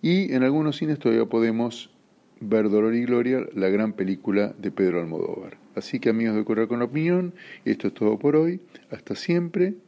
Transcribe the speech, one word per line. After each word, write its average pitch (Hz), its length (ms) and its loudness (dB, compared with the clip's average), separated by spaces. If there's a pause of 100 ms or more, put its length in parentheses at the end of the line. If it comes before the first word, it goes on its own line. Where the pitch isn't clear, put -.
Y 170 320 2
en 127 80 2
algunos 147 340 2
cines 151 220 -2
todavía 113 260 2
podemos 113 640 -2 (500)
ver 107 280 2
Dolor 107 260 4
y 120 120 0
Gloria, 123 340 2 (140)
la 95 160 2
gran 104 240 0
película 98 640 -2
de - 120 -6
Pedro 90 300 2
Almodóvar. 82 560 -6 (180)
Así 117 240 -6
que, 123 120 0
amigos 113 260 0
de 107 80 0
Correr 113 240 0
con 120 120 -2
la 120 60 0
Opinión, 175 460 0 (320)
esto - 240 -2
es - 60 -6
todo 107 240 0
por 147 180 2
hoy. 170 240 2 (300)
Hasta - 240 -10
siempre. 175 640 0 (120)